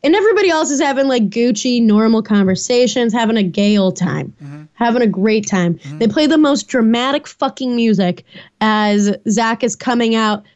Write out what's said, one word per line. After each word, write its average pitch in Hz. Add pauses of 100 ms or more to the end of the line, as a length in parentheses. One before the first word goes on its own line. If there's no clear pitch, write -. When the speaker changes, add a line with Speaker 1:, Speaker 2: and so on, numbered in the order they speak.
Speaker 1:
And 320
everybody 415
else 311
is 277
having, 277
like, 240
Gucci, 240
normal 220
conversations, 220
having 226
a 208
gay 202
old 185
time, 151 (100)
Speaker 2:
Mm-hmm. 147 (100)
Speaker 1:
having 233
a 226
great 208
time. 170
Speaker 2:
Mm-hmm. 147
Speaker 1:
They 226
play 302
the 311
most 285
dramatic 247
fucking 262
music 202 (360)
as 208 (140)
Zach 226
is 240
coming 233
out 214 (120)